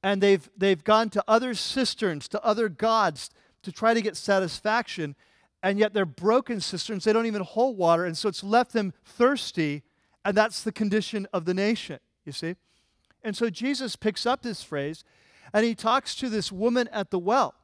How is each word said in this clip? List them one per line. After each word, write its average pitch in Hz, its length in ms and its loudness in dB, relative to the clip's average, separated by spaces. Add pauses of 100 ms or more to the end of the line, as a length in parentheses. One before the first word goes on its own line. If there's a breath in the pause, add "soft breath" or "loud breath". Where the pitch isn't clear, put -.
and 196 200 2
they've, 196 340 4
they've 185 280 2
gone 220 260 4
to 202 180 -2
other 233 260 4
cisterns, 190 760 -4
to - 160 -6
other 220 240 0
gods 202 640 0 (320 soft breath)
to 185 100 -12
try 226 220 2
to 233 60 2
get 202 160 -4
satisfaction, 190 1000 -2 (480 soft breath)
and 196 160 0
yet 214 140 4
they're 202 140 0
broken 202 540 0
cisterns. - 440 -6
They 214 80 2
don't 226 140 2
even 208 160 -2
hold 233 340 -2
water, 170 280 4
and 165 120 -4
so 214 120 -2
it's 196 160 -6
left 226 280 4
them 202 220 -2 (100)
thirsty, 170 760 0 (420)
and 196 120 0
that's 220 260 2
the 220 100 -4
condition 208 600 -2
of 175 120 -2
the 180 100 0
nation, 196 440 -2 (260)
you 143 80 -12
see? 170 240 -6 (680)
And 208 140 -6
so 233 140 0
Jesus 254 460 -4
picks - 280 -2
up 247 180 0
this 233 200 -8
phrase, 147 420 -6 (480 soft breath)
and 214 140 2
he 233 80 0
talks 240 400 0
to 262 140 -6
this 214 220 -2
woman 233 380 0
at 202 220 -6
the 190 80 -2
well, 196 460 2